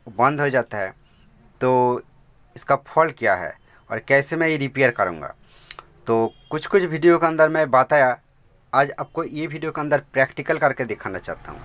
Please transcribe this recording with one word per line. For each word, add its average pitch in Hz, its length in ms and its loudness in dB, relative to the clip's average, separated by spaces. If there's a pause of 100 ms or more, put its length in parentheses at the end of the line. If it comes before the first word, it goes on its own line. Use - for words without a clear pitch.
बंद 127 320 0
हो 143 100 0
जाता 117 280 -2
है, 98 120 -4 (680)
तो 123 420 2 (540)
इसका - 200 -2 (100)
fault 156 320 0
क्या 107 160 2
है 87 180 -8 (380)
और 110 80 -6
कैसे 139 380 0
मैं 160 120 0
ये 156 80 -2
repair 135 340 0
करूँगा?" 87 440 -4 (720)
तो 113 260 0 (180)
कुछ 151 160 -8
कुछ 196 160 2
video 165 360 2
के 165 80 2
अंदर 160 220 4
मैं 156 220 0
बताया, 131 480 4 (540)
आज 139 280 2
आपको 165 240 -8
ये 151 220 -10
video 156 260 -8
के 156 80 -8
अंदर 147 220 0 (100)
practical 135 460 -2
करके 135 260 0
दिखाना 101 340 -8
चाहता 80 340 -12
हूँ, 69 120 -18